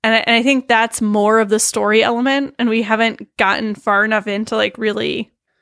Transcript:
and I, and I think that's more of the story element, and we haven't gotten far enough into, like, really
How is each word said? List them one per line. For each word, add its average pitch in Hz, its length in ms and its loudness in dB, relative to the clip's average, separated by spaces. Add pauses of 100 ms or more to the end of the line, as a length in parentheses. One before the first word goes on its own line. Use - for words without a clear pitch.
and 220 120 0
I, 226 40 2
and 233 180 0
I 240 60 2
think 254 260 0
that's 226 320 0
more 214 400 2
of 214 80 0
the 214 120 2
story 214 420 2
element, 262 560 0
and 240 100 0
we 226 140 0
haven't 220 540 -2
gotten 208 380 0
far 202 300 0
enough 220 220 -2
into, 214 300 -4
like, 214 200 -2
really 220 560 -4 (300)